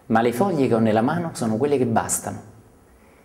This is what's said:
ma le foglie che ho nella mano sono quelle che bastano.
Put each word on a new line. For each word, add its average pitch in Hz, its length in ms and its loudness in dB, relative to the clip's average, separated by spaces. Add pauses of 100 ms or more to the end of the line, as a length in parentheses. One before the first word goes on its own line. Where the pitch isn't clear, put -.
ma 113 140 2
le 120 120 2
foglie 160 340 0
che 113 60 0
ho 110 60 4
nella 110 220 4
mano 165 300 -2
sono 110 240 -2
quelle 143 220 0
che 123 80 0
bastano. 104 720 -4 (680)